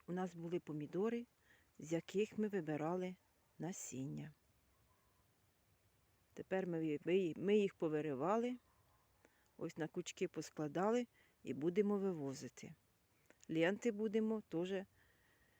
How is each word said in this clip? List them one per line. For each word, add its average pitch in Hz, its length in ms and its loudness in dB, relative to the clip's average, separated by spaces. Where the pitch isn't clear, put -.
у 170 60 -4
нас 180 220 -2
були 170 240 -2
помідори, 185 680 -4
з 151 120 -8
яких 185 460 0
ми 214 100 2
вибирали 180 680 -2
насіння. 151 720 -6
Тепер 190 340 0
ми, 160 380 2
ви-, 175 300 4
ми 196 220 4
їх 202 180 4
повиривали, 160 800 0
ось 165 200 -8
на 156 100 -2
кучки - 400 -4
поскладали 170 800 0
і 135 100 -4
будемо 180 440 2
вивозити. 151 800 -4
Ленти 175 420 4
будемо 220 500 0
теж, 180 300 -2
е, 196 140 -2